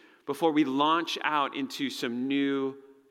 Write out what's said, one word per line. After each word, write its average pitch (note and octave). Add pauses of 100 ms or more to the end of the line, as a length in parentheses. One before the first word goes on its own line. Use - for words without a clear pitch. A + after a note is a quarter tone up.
(260)
before D#3
we D3+
launch D3+
out C#3+
into C3+
some B2
new, C#3 (360)